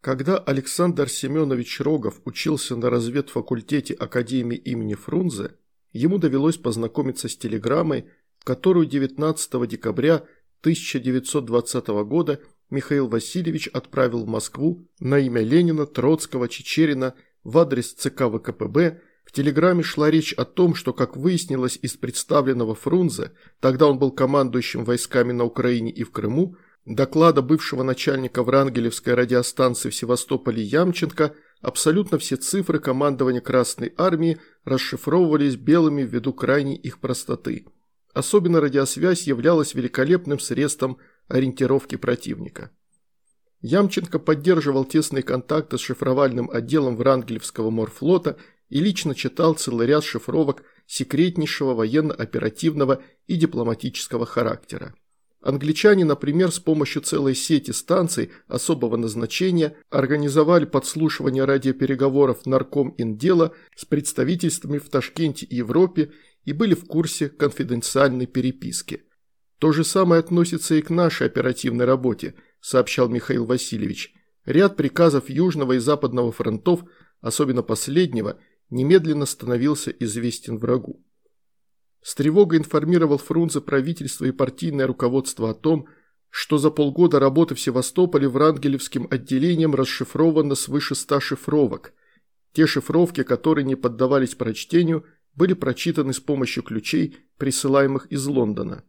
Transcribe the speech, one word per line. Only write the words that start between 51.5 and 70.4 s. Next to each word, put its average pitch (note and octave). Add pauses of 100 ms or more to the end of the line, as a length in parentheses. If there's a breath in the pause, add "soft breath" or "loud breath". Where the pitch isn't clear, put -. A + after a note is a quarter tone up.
военно-оперативного C3 (240 loud breath)
и F3+
дипломатического A#2
характера. - (480)
Англичане, D#3
например, D3+
с E3+
помощью D3+
целой C#3
сети C#3
станций E3+ (160 loud breath)
особого B2
назначения D3 (140 loud breath)
организовали D3
подслушивание C#3
радиопереговоров C3+
Наркоминдела C3 (220 loud breath)
с -
представительствами D3
в -
Ташкенте C#3+
и B2
Европе D3+ (340 soft breath)
и C#3
были F3+
в -
курсе D#3+
конфиденциальной B2+
переписки. - (560)
"То D#3
же D#3+
самое F3
относится E3+